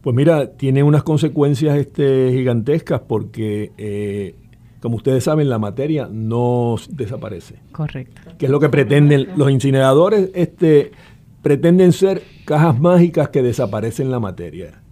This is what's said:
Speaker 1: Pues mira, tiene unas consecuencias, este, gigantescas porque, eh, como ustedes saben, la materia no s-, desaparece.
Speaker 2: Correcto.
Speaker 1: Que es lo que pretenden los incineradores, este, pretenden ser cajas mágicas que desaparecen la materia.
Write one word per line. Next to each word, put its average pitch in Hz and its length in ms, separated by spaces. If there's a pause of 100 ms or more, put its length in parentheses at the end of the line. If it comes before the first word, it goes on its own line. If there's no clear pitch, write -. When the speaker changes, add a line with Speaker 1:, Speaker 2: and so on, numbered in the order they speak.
Speaker 1:
Pues 131 140
mira, 143 380
tiene 139 320
unas 147 180
consecuencias, 147 720
este, 135 560
gigantescas 127 680
porque, 107 760
eh, 101 600 (440)
como 117 160
ustedes 131 280
saben, 156 260
la 117 80
materia 127 520
no 117 680
s-, - 160
desaparece. 127 640 (160)
Speaker 2:
Correcto. 143 500 (160)
Speaker 1:
Que - 80
es 120 60
lo 143 80
que 147 80
pretenden 143 680
los 139 140
incineradores, 139 840
este, 160 580 (500)
pretenden 170 500
ser 190 300 (240)
cajas 151 340
mágicas 170 480
que 139 140
desaparecen 117 680
la 123 100
materia. 87 600 (100)